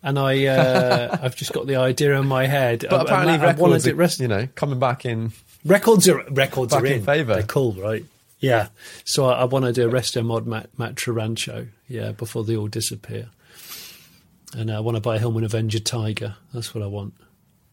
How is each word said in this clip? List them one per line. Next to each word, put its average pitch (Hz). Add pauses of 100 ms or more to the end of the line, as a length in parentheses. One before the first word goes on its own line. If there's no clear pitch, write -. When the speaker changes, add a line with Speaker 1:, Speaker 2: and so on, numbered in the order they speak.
Speaker 1:
And 139
I, 135
uh, 127
Speaker 2:
<laughs> -
Speaker 1:
I've 127
just -
got 147
the 135
idea 131
in 139
my 135
head. 131
Speaker 2:
But 180
Speaker 1:
I, -
Speaker 2:
apparently 175
Speaker 1:
I, 165
I 165
wanna 170
Speaker 2:
records 156
Speaker 1:
do 127
Speaker 2:
are, -
Speaker 1:
rest- 165
Speaker 2:
you 127
know, 110
coming 143
back 123
in. 113 (320)
Speaker 1:
Records 190
are, 147
records 135
Speaker 2:
Back 135
Speaker 1:
are 127
Speaker 2:
in 139
Speaker 1:
in. 101
Speaker 2:
favour. 143
Speaker 1:
They're 101
cool, 117
right? 104 (340)
Yeah. 117 (360)
So -
I, 123
I 127
wanna 127
do 120
a -
Resto 123
Mod 113
Mat-, 113
Matra 120
Rancho, 113 (220)
yeah, 110
before 110
they 113
all 107
disappear. 110 (1300)
And 113
I 107
wanna 113
buy 110
a -
Hillman 113
Avenger 110
Tiger. 110 (180)
That's 120
what 107
I -
want. 101 (580)